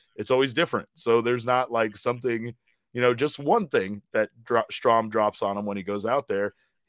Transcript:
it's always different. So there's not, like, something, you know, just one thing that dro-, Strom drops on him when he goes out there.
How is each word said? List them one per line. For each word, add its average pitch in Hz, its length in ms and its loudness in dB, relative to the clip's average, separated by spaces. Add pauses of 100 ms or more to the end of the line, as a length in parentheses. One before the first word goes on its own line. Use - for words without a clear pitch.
(160)
it's 107 140 -4
always 131 220 4
different. 123 440 -2
So 117 260 4
there's 120 240 0
not, 127 260 0
like, 110 240 0
something, 120 580 -4 (400)
you 123 60 -4
know, 123 140 4
just 143 240 -2
one 160 300 0
thing 101 340 -2 (100)
that 107 160 0 (160)
dro-, 117 260 0
Strom 113 380 2
drops 107 320 0
on 101 160 -2
him 104 80 -4
when 101 140 -4
he 95 40 -8
goes 101 220 -6
out 131 240 0
there. 101 240 -2 (360)